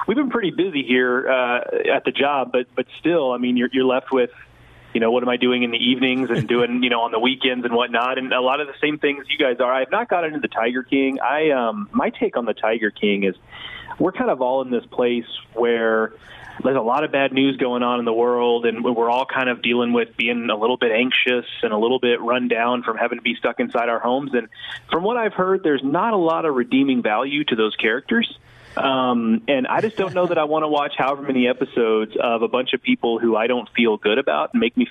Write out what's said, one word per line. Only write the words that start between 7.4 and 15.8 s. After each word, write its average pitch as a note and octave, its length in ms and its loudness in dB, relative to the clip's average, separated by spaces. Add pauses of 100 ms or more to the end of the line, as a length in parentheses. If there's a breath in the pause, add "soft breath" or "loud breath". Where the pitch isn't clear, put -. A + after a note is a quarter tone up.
and A#2 100 -2
whatnot, A#2+ 440 0
and C3 140 -4
a B2+ 80 2
lot C3 200 0
of D3 80 -6
the C3+ 120 -16
same D3+ 180 0
things C#3+ 320 -2
you D3 80 -4
guys C3 200 2
are. B2+ 140 2
I C3 80 0
have C3 100 -2
not G#3 180 -2
gotten E3 260 -2
into C#3+ 120 -4
the - 80 -10
Tiger B2 300 -2
King. C3+ 340 0
I, D3+ 320 0
um, A2 400 -2
my C#3+ 200 -2
take - 260 -4
on B2 80 -2
the A2 100 -4
Tiger A2 380 -2
King G2+ 320 0
is F#2+ 100 0 (640 loud breath)
we're E3+ 140 0
kind B3 180 -2
of C3+ 120 0
all C3 200 0
in B2+ 80 -8
this A#2 160 -2
place A#2+ 400 0 (280)
where A2+ 580 2 (500 loud breath)